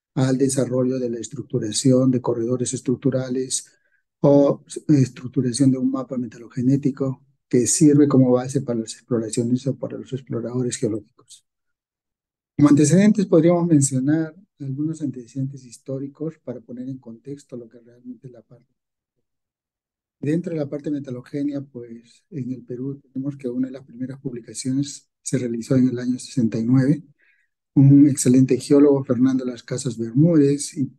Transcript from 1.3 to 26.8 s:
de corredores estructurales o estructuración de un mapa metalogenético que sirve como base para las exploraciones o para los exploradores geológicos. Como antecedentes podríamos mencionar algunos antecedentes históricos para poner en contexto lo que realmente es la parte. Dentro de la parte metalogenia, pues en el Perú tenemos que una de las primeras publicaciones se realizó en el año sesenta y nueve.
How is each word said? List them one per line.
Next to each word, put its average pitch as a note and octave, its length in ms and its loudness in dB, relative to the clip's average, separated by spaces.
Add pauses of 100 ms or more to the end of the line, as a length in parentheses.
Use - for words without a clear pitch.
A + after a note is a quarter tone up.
de B2 80 0
corredores B2 540 -4
estructurales C3 1000 -4 (480)
o C#3+ 420 4 (240)
estructuración C3 840 0
de C3 60 -2
un B2+ 120 0
mapa C3 260 -6
metalogenético B2+ 1080 -4 (240)
que A#2+ 180 2
sirve D3 400 4
como C3 240 4
base B2 300 0
para A#2 180 -6
las A2 140 -8
exploraciones A#2+ 760 -4
o C3+ 100 -4
para A#2 220 -10
los A2 140 -14
exploradores B2 640 -6
geológicos. - 680 -8 (1120)
Como C#3+ 120 4
antecedentes F3+ 580 4
podríamos F3 400 4
mencionar D3+ 680 0 (260)
algunos D3 420 -8
antecedentes B2+ 640 -10
históricos C#3 720 -12
para A2+ 220 -14
poner B2+ 280 -16
en C3+ 100 -12
contexto B2+ 580 -18
lo A#2+ 120 -16
que A#2+ 100 -20
realmente A#2+ 480 -20
es B2 60 -20
la A#2 100 -20
parte. - 320 -20 (1500)
Dentro E3 320 -4
de D#3+ 60 -6
la C#3+ 100 -6
parte D3 220 -10
metalogenia, C#3 720 -8
pues A#2+ 680 -20
en B2+ 200 -10
el B2 140 -12
Perú C3+ 360 -10
tenemos C#3 360 -10
que B2+ 120 -10
una B2+ 200 -6
de B2+ 60 -14
las - 100 -18
primeras C3 340 -14
publicaciones C3 880 -8 (140)
se - 160 -4
realizó A#2 380 -4
en B2+ 140 2
el A#2+ 100 -8
año B2 180 -4
sesenta A2+ 400 -4
y A2+ 60 -2
nueve. C3 400 2 (720)